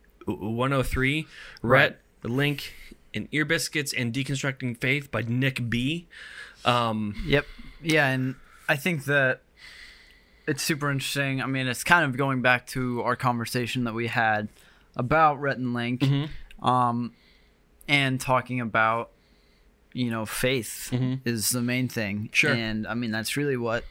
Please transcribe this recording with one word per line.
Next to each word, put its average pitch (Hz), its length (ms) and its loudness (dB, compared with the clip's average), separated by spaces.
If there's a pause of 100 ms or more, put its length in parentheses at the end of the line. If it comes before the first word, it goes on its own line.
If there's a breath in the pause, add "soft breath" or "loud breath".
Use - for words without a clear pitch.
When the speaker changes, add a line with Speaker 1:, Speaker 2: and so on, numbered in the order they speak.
(260)
Speaker 1:
one 113 460 -2
oh 135 100 2
three, 135 440 0 (360 loud breath)
Speaker 2:
Right. 135 300 6
Speaker 1:
Rhett, - 80 -20 (240)
Link, 139 500 -2 (400 loud breath)
and 104 180 -6
Ear 151 120 0
Biscuits, 151 480 -2
and 120 200 -2
Deconstructing 135 680 -4
Faith 139 320 -2
by 113 120 -2
Nick 123 480 0
B. 135 360 -2 (580 loud breath)
Um, 113 500 2 (120)
Speaker 2:
Yep. 143 200 2 (360)
Yeah, 156 260 4
and 131 260 -2 (340)
I 156 80 2
think 160 280 0
that 135 380 2 (1040 loud breath)
it's 147 160 -2
super 147 280 0
interesting. 135 500 -2
I 117 60 -2
mean, 131 200 -2
it's 123 180 -4
kind 175 200 6
of 131 120 0
going 135 260 0
back 123 260 4
to 123 340 -4
our 117 140 2
conversation 120 680 0
that 113 100 -4
we 117 140 -2
had 110 400 2 (480 soft breath)
about 147 440 4
Rhett 135 180 -2
and 123 140 -2
Link, 120 280 -2
Speaker 1:
Mm-hmm. 139 640 0
Speaker 2:
um, 120 460 2 (760 soft breath)
and 135 340 2
talking 127 400 0
about, 113 500 2 (840 soft breath)
you 123 160 -2
know, 113 160 -2
faith - 680 -2
Speaker 1:
Mm-hmm. 127 340 -2
Speaker 2:
is 117 240 0
the 127 120 0
main 123 260 0
thing. 104 440 -4
Speaker 1:
Sure. - 200 2
Speaker 2:
And, 110 340 -2
I 92 80 -4
mean, 120 180 -4
that's 110 240 -4
really 143 200 0
what 117 340 -2